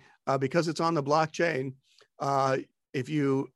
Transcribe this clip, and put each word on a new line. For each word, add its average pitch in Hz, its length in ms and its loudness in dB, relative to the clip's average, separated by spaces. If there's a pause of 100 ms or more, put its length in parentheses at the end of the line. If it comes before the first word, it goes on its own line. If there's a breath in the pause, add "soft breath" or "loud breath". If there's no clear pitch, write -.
(260 soft breath)
Uh, 135 120 2
because 156 300 0
it's 156 120 -4
on 165 140 2
the 147 80 0
blockchain, 147 720 0 (460 soft breath)
uh, 135 360 2 (380)
if 131 160 -6
you 139 440 0